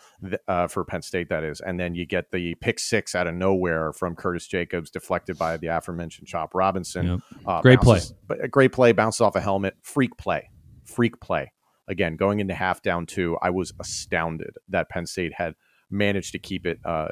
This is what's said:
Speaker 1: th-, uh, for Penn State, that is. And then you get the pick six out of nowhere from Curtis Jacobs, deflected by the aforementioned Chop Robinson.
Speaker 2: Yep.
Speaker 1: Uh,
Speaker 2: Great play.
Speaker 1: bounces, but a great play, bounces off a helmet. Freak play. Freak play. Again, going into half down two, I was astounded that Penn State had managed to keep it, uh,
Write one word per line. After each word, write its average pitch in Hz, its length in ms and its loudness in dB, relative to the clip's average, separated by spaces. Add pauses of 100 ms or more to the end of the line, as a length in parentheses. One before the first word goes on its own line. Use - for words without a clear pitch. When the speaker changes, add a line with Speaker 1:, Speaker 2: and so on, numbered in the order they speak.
(220)
Speaker 1:
th-, 95 120 -8 (140)
uh, 87 180 2
for 90 180 -2
Penn - 160 -6
State, 87 300 -4
that 80 140 -2
is. 76 180 -6
And 90 180 -4
then 87 140 -4
you 87 100 -4
get 90 260 -4
the 87 260 -4
pick - 220 -2
six - 360 -2
out 90 120 0
of 85 80 -4
nowhere 87 600 2
from 87 220 -4
Curtis 87 300 -4
Jacobs, 87 440 -4
deflected - 480 -6
by 82 180 0
the 80 120 -6
aforementioned 85 600 -6
Chop 80 260 -6
Robinson. 92 520 0
Speaker 2:
Yep. 90 140 -2 (260)
Speaker 1:
Uh, 90 160 0
Speaker 2:
Great 127 180 10
play. 117 200 8
Speaker 1:
bounces, - 140 -8 (140)
but - 160 -6
a 131 40 -2
great 131 240 6
play, 123 200 8
bounces 107 300 2
off 104 120 4
a 95 60 2
helmet. 98 400 0
Freak - 380 0
play. 82 320 -4 (340)
Freak - 360 0
play. 78 320 -4 (360)
Again, 87 280 0
going 101 240 2
into 95 140 -2
half 92 280 -2
down 85 240 0
two, 85 340 -2
I 90 80 2
was 90 320 -2
astounded 82 760 -4 (120)
that 90 220 0
Penn 87 160 -6
State 85 280 -6
had 82 200 -4 (360)
managed 101 420 0
to 95 60 -8
keep 92 280 -8
it, 85 180 -4
uh, 80 280 -2